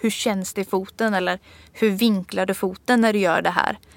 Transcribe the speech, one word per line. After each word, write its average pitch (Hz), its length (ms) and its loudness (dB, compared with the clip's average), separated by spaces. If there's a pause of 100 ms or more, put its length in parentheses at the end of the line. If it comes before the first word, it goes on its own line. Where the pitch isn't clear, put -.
hur 220 100 0
känns 196 440 -4
det 202 60 -6
i 190 40 -2
foten? 202 500 -4
Eller 180 240 -2 (340)
hur 220 180 2
vinklar 190 560 0
du 190 80 0
foten 202 460 0
när 226 120 4
du 208 60 2
gör 175 240 2
det 170 80 2
här? - 280 0 (180)